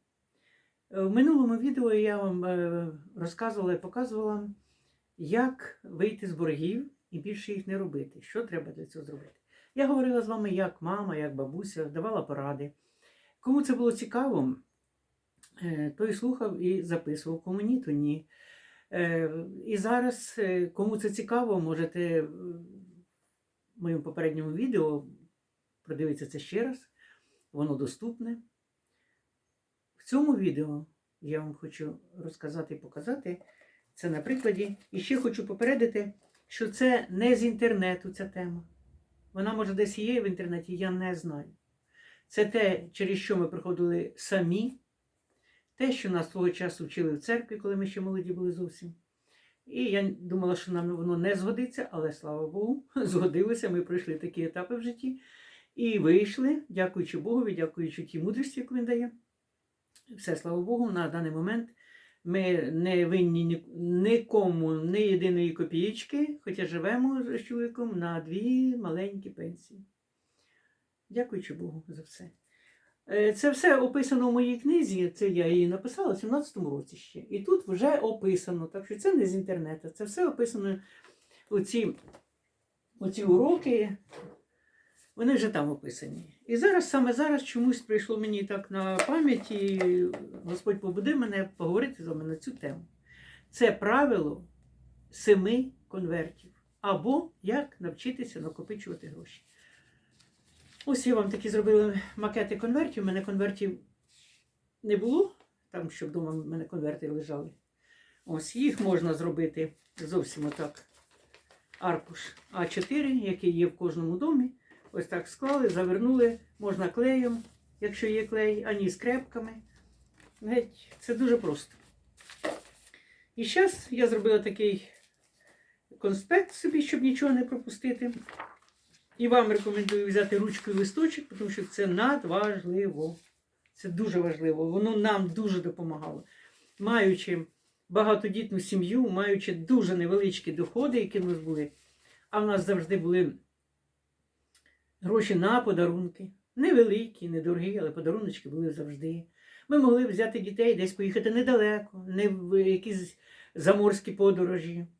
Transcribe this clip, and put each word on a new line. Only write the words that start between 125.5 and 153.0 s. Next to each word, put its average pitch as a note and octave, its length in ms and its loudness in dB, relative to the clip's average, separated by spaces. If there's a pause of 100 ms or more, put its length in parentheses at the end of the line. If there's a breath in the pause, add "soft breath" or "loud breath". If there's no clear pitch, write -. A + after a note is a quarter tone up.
конспект D#4+ 540 2
собі, D#4 280 0
щоб D4 200 0
нічого C4 320 4
не B3 100 4
пропустити. A#3+ 720 -4 (1040)
І A#3+ 100 2
вам A#3 240 8
рекомендую G#3 560 2
взяти G3+ 300 2
ручку G#3 340 -2
і - 20 -2
листочок, C#4+ 520 0 (140)
тому G#3 100 -4
що G3+ 140 -6
це G3 240 -2
надважливо. F#3 1300 0 (540)
Це - 160 -12
дуже F3+ 300 0
важливо, D#3+ 460 0
воно G#3 320 2
нам G#3 320 2
дуже F#3+ 320 -2
допомагало. D#3+ 640 -8 (560 soft breath)
Маючи F#3+ 640 2 (440)
багатодітну G#3 680 2
сім'ю, G3+ 500 2
маючи G3 440 2
дуже F#3 420 4
невеличкі F3+ 560 2
доходи, A#3+ 480 0
які G3+ 200 -2
в F3+ 60 0
нас F3 120 0
були, D#3 340 -4 (580 soft breath)
а G#3+ 100 0
в G#3 80 2
нас G3 180 2
завжди F3+ 320 0
були E3+ 360 2 (1700)
гроші G#3 320 2
на G#3 260 4
подарунки. F3 680 0 (240)
Невеликі, A#3 760 4
недорогі, E3+ 500 -2
але D#3 120 -2
подаруночки E3 580 -4
були D#3+ 220 -2
завжди. D3+ 520 -8 (460 soft breath)
Ми D4 80 4
могли B3 280 8
взяти A3 340 0
дітей, G#3 360 2
десь F#3 180 -2
поїхати G#3 380 0
недалеко, G#3+ 760 2
не F#3+ 200 0
в F#3+ 400 2
якісь F#3+ 500 -2 (380 loud breath)